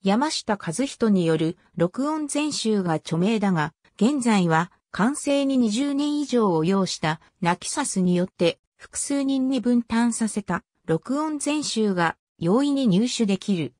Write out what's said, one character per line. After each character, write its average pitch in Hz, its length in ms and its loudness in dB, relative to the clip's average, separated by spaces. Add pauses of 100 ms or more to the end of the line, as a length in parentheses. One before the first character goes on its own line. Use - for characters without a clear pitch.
山 226 280 0
下 - 300 -4
和 170 120 -6
人 240 360 -2
に 190 160 4
よ 160 140 2
る 165 180 -2 (200)
録 185 340 0
音 311 160 -4
全 294 260 -2
集 214 300 0
が 170 120 0
著 156 220 -4
名 202 240 0
だ 196 120 2
が、 156 200 0 (240)
現 262 260 2
在 208 260 2
は 165 220 2 (200)
完 254 260 -2
成 285 300 0
に 269 100 0
二 240 140 2
十 277 240 -2
年 294 240 -2
以 294 80 -2
上 220 280 2
を 156 100 2
要 190 200 2
し - 140 -6
た 156 220 -2 (200)
ナ 175 160 2
キ - 140 -12
サ 285 160 -4
ス 190 160 -2
に 180 120 4
よ 175 100 2
っ 185 40 -4
て - 300 0 (180)
複 - 220 -14
数 277 240 -2
人 269 280 0
に 269 100 0
分 240 220 2
担 233 320 0
さ 226 120 -2
せ 208 160 -4
た 180 220 -6 (220)
録 247 340 -2
音 311 180 -4
全 294 260 -2
集 214 280 0
が 175 240 0 (220)
容 190 240 2
易 285 100 0
に 269 140 0
入 208 280 4
手 233 120 0
で 196 100 0
き 202 180 -4
る。 156 260 -4